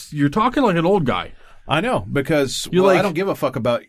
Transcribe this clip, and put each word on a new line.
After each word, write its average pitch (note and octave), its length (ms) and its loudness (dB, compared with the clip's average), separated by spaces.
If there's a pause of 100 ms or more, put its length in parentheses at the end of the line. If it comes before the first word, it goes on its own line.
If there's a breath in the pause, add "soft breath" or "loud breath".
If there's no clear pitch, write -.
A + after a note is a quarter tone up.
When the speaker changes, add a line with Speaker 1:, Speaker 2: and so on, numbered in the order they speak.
(120)
Speaker 1:
you're C#3+ 180 2
talking B3+ 340 0
like F#3+ 120 2
an E3 100 0
old F#3 200 2
guy. F2+ 280 -4 (340 soft breath)
Speaker 2:
I D3+ 140 0
know, G#3 300 -2
because, D#3 600 -2
Speaker 1:
You're F3+ 120 4
Speaker 2:
well, G3 80 6
I F#3 40 6
Speaker 1:
like F#3+ 80 4
Speaker 2:
don't F3+ 120 -2
give F#3+ 120 -2
a E3 80 -2
fuck C3+ 200 -4
about A#2+ 340 -2